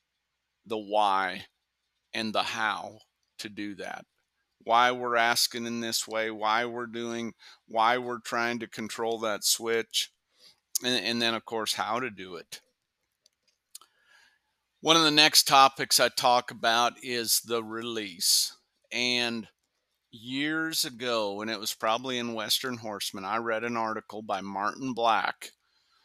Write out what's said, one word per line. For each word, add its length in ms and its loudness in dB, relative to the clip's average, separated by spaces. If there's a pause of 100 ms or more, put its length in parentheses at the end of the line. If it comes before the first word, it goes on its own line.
(680)
the 100 -4
why 680 0 (680)
and 220 -4
the 80 2
how 560 -4 (400)
to 100 -12
do 280 -10
that, 280 -12 (640)
why 240 6
we're 240 -2
asking 500 2
in 160 -6
this 280 -4
way, 200 -2
why 360 0
we're 220 -8
doing, 460 -8 (360)
why 300 4
we're 200 -6
trying 400 -2
to 80 -8
control 540 -4
that 240 -4
switch, 640 -2 (760)
and, 200 0
and 180 -2
then, 120 2
of 100 -6
course, 300 -4
how 260 -2
to 100 -6
do 240 -14
it. 260 -16 (2250)
One 160 6
of 80 6
the 80 4
next 320 8
topics 560 6
I 80 6
talk 420 2
about 500 2
is 420 -2
the 200 -2
release. 920 -2 (340)
And 560 -2 (640)
years 760 -4
ago, 560 -2
and 100 -6
it 100 -6
was 120 -6
probably 460 -2
in 160 -6
Western 440 -4
Horseman, 460 -8
I 120 -2
read 260 -2
an 140 -4
article 440 -6
by 200 -6
Martin 540 -4
Black. 560 0 (540)